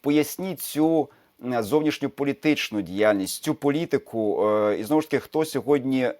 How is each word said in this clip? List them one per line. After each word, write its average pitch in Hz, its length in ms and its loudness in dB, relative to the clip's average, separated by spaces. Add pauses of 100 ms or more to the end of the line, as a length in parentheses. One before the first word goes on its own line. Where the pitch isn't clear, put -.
Поясніть 151 600 -2
цю, 156 480 0 (360)
м, 123 180 -2
зовнішньополітичну 139 1200 0
діяльність, 98 640 0
цю 151 100 0
політику. 123 920 -2
Е, 107 320 2
і 107 40 -6
знову 147 180 2
ж - 80 -6
таки, 139 100 0
хто 156 240 -4
сьогодні 131 760 0